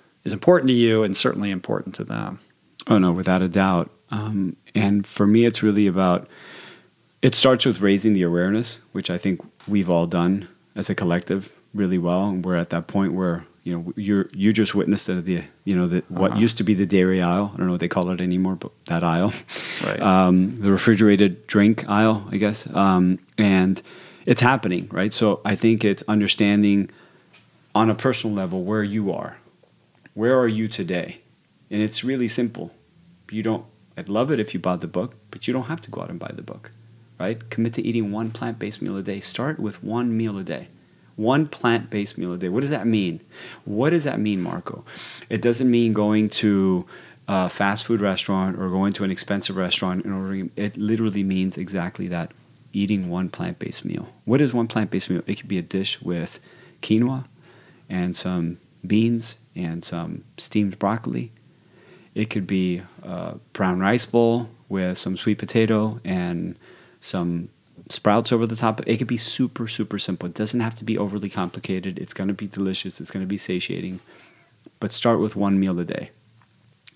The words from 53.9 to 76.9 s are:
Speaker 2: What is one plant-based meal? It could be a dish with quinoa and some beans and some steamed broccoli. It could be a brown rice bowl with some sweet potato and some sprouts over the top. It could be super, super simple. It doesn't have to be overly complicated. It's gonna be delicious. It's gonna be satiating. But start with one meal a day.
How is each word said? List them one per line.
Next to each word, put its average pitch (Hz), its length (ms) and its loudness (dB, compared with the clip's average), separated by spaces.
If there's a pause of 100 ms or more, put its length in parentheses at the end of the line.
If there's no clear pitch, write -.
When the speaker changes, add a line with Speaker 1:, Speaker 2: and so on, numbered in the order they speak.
Speaker 2:
What 127 160 4
is 127 120 2
one 117 140 0
plant-based 101 420 -2
meal? 87 180 0
It 101 80 -2
could - 140 -16
be 98 80 0
a 87 40 -2
dish 95 400 -4
with 85 380 -6 (420)
quinoa 127 440 2 (640)
and 90 260 -2
some 87 420 -2 (300)
beans 113 480 0 (200)
and 85 280 -6
some 85 400 -6 (140)
steamed 101 420 -2
broccoli. 117 520 -4 (840)
It 107 140 -2
could 95 180 -4
be 92 340 0 (220)
a 87 320 -10 (160)
brown 92 300 0
rice 117 240 2
bowl 117 440 2 (200)
with 92 280 -2
some 92 200 -4
sweet 104 200 0
potato 110 680 2
and 87 520 -4 (440)
some 87 480 -4 (400)
sprouts 110 420 2
over 117 160 2
the 113 80 -4
top. 110 320 -2
It 113 100 2
could 120 100 -2
be 120 100 -2
super, 120 500 -4
super 104 320 -6
simple. 90 300 -6
It 87 60 -12
doesn't 107 260 -2
have 113 140 -4
to 110 100 -14
be 107 120 -2
overly 101 320 -4
complicated. 92 680 -6
It's - 140 -10
gonna 98 200 -4
be 98 140 -8
delicious. 95 540 -4
It's - 100 -12
gonna 95 140 -6
be 98 120 -4
satiating. 92 640 -6 (800)
But 104 140 -4
start 113 260 2
with 101 160 -2
one 98 240 2
meal 95 200 0
a 87 60 -2
day. - 260 -8 (840)